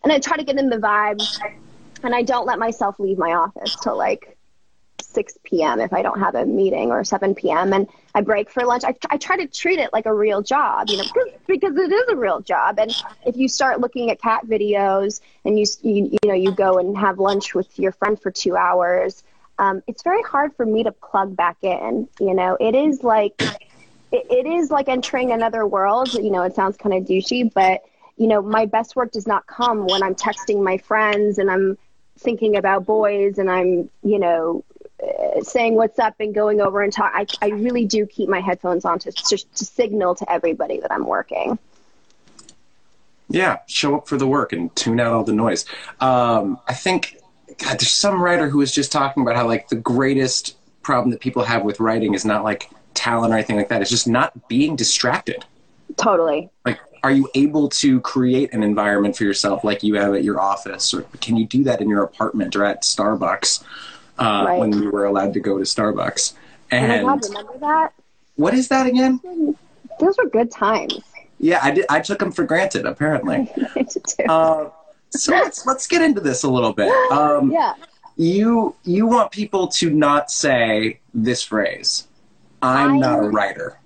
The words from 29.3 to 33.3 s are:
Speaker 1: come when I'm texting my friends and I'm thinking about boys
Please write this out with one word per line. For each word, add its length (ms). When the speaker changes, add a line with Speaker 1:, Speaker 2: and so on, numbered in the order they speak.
Speaker 1:
come 400
when 160
I'm 120
texting 480
my 160
friends 600
and 120
I'm 280
thinking 380
about 300
boys 520